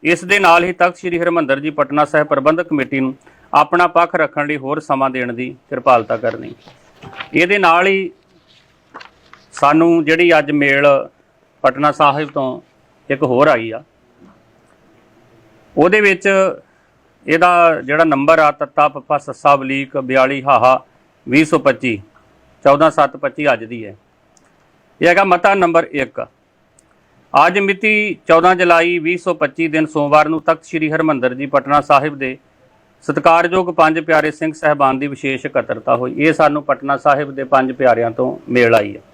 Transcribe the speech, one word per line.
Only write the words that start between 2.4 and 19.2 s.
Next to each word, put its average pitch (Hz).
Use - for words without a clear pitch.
ਕਮੇਟੀ 139
ਨੂੰ 131
ਆਪਣਾ 160
ਪੱਖ 170
ਰੱਖਣ 151
ਲਈ 151
ਹੋਰ 135
ਸਮਾਂ 135
ਦੇਣ 127
ਦੀ 127
ਕਿਰਪਾਲਤਾ 123
ਕਰਨੀ। 113
ਇਹਦੇ 175
ਨਾਲ 175
ਹੀ 190
ਸਾਨੂੰ 160
ਜਿਹੜੀ 165
ਅੱਜ 147
ਮੇਲ 143
ਪਟਨਾ 139
ਸਾਹਿਬ 143
ਤੋਂ 131
ਇੱਕ 139
ਹੋਰ 131
ਆਈ 113
ਆ, 113
ਉਹਦੇ 185
ਵਿੱਚ 190
ਇਹਦਾ 170
ਜਿਹੜਾ 147
ਨੰਬਰ 151
ਆ 151
ਤੱਤਾ 147
ਪੱਪਾ 147
ਸੱਸਾ 143